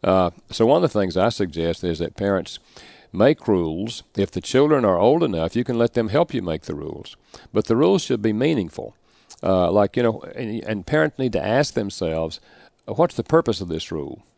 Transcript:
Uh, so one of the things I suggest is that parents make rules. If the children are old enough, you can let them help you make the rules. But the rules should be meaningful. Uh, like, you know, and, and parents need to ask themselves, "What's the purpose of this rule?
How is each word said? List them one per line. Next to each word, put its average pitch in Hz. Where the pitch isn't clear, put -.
Uh, 90
so -
one 151
of 147
the 107
things 92
I 95
suggest 82
is 82
that 82
parents 98
make 123
rules. 92
If 98
the 90
children 143
are 95
old 143
enough, 85
you 120
can 117
let 117
them 110
help 147
you 117
make 80
the -
rules. 73
But 107
the 117
rules 175
should 120
be 107
meaningful. 117
Uh, 90
like, 101
you 123
know, 113
and, 113
and 104
parents 151
need 131
to 82
ask 127
themselves, 82
"What's 127
the -
purpose 127
of 87
this 80
rule? 71